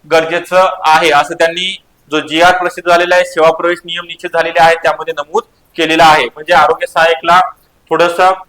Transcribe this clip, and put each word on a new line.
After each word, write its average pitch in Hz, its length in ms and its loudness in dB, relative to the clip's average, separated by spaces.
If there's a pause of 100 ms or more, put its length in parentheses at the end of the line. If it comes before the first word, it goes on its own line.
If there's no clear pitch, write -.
(100)
गरजेचं 175 640 0 (100)
आहे, 160 240 2
असं 151 240 0
त्यांनी 170 480 -4 (280)
जो 151 100 -2
जीआर 165 380 0
प्रसिद्ध 175 320 -6
झालेला 175 240 2
आहे, 180 100 2
सेवा 165 260 2
प्रवेश 170 340 -4
नियम 175 220 -12
निश्चित 170 280 -14
झालेले 165 260 -2
आहेत, 165 160 4
त्यामध्ये 160 400 -4
नमूद 160 260 -6 (340)
केलेलं 165 280 2
आहे. 156 200 4
म्हणजे 156 300 -6
आरोग्य 160 320 2
सहाय्यकला 165 540 0 (500)
थोडंसं 175 420 2 (160)